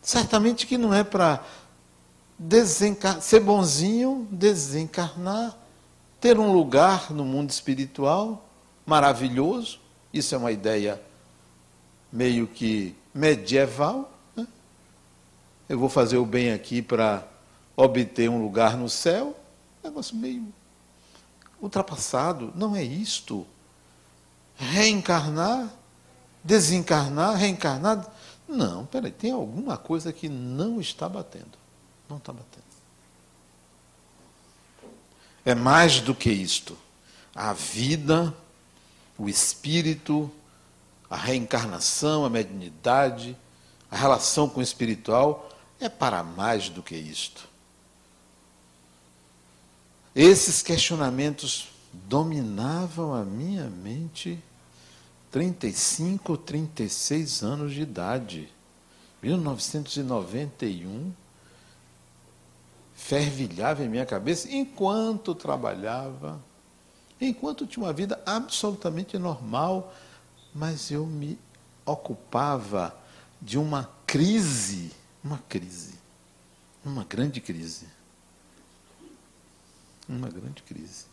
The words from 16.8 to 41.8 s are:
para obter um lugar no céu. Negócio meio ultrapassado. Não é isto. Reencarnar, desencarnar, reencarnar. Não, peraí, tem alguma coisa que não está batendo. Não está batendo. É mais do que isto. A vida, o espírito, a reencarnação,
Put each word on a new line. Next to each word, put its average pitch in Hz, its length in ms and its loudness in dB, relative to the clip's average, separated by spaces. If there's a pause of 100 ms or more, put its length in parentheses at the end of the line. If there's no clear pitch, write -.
para 110 420 2 (520)
obter 123 520 4
um 117 140 0
lugar 110 340 4
no 123 120 -4
céu. 226 500 0 (460)
Negócio 294 320 -10
meio 226 360 -6 (1080)
ultrapassado. 156 960 -2
Não 208 180 -2
é 190 80 -2
isto. 135 640 -6 (1080)
Reencarnar, 180 1160 0 (680)
desencarnar, 165 960 4
reencarnar. 185 680 0 (440)
Não, 117 360 -2
peraí, 254 280 -6
tem - 180 -4
alguma 175 480 -6
coisa 160 340 -4
que 156 160 -10
não 143 520 -4
está - 280 -8
batendo. - 480 -14 (520)
Não 147 80 -14
está 139 160 -16
batendo. - 320 -20 (2750)
É 127 100 4
mais 143 460 6
do 120 160 0
que - 140 2
isto. 95 460 -2 (560)
A 104 200 -4
vida, 151 800 0 (840)
o 101 120 -6
espírito, 151 1000 0 (800)
a 90 80 -8
reencarnação, 117 1080 0